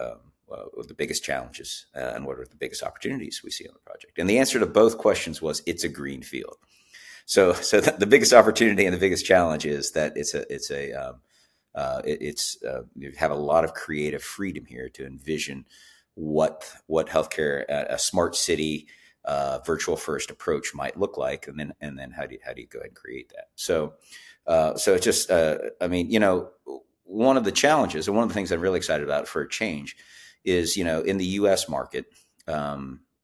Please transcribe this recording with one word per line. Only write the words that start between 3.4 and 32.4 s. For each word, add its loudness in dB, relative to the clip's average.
we -14
see -10
on -20
the -20
project. -18
And 0
the 6
answer 2
to 4
both 6
questions 0
was, -4
"It's -4
a -2
green -10
field." -12
So, 6
<laughs> -2
so 6
the, 4
the 0
biggest 8
opportunity 8
and 2
the -2
biggest 2
challenge 4
is -4
that 0
it's -6
a, -6
it's -8
a, -6
um, -10
uh, -4
it, -2
it's, -6
uh, -6
you -14
have 0
a -4
lot 2
of -4
creative -6
freedom -8
here -12
to -14
envision -8
what, 0
what 0
healthcare, -2
uh, -4
a -4
smart 0
city, -2
uh, -2
virtual -2
first -6
approach -4
might -8
look -2
like, -6
and -14
then, -8
and -12
then -14
how -10
do -14
you, -16
how -12
do -14
you -16
go -16
ahead -14
and -20
create -14
that? -18
So, -2
uh, 4
so 4
it 2
just, 2
uh, 4
I 0
mean, 0
you 4
know, 2
one 4
of 0
the 0
challenges 2
and 2
one 4
of -2
the -6
things -2
I'm 0
really 0
excited -2
about -2
for -4
a -4
change -6
is, 2
you -2
know, 0
in 0
the -2
U 0
S 2
market, -6